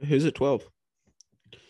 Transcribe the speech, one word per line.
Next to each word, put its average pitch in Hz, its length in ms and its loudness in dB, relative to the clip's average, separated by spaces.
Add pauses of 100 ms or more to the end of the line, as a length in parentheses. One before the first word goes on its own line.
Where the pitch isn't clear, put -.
Who's 147 200 2
at 156 100 0
twelve? 135 340 -2 (1000)